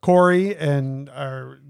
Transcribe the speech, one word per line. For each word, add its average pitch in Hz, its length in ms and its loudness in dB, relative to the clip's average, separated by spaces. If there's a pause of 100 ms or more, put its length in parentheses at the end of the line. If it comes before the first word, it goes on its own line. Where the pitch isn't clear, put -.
Corey 180 560 4
and 139 540 -2
our 131 480 -12 (100)